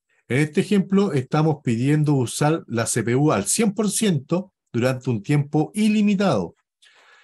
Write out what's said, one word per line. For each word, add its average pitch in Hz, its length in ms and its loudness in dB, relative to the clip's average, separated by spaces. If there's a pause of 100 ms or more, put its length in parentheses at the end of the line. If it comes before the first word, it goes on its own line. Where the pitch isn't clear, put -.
(280)
En 123 120 0
este 156 220 0
ejemplo, 196 520 0
estamos 151 500 0
pidiendo 143 520 2
usar 143 500 0
la 113 220 -4
C 113 160 -2
P 117 120 0
U 143 160 2
al 101 140 0
cien 220 280 0
por 208 180 -2
ciento 180 600 -2 (220)
durante 127 360 -2
un 110 140 -4
tiempo 147 500 0
ilimitado, 202 840 0 (680)